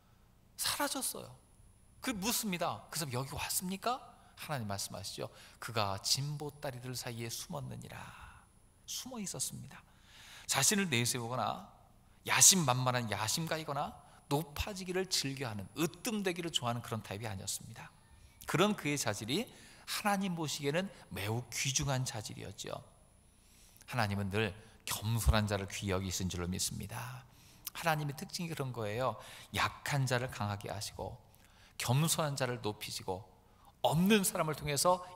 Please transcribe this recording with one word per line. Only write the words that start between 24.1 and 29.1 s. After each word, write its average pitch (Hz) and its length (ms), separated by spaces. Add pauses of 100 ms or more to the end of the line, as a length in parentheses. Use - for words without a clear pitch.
늘 101 240 (300)
겸손한 110 640
자를 98 220
귀히 - 220
여기신 92 380
줄로 87 180
믿습니다. 110 800 (480)
하나님의 151 440
특징이 180 320
그런 139 240
거예요. 113 440 (380)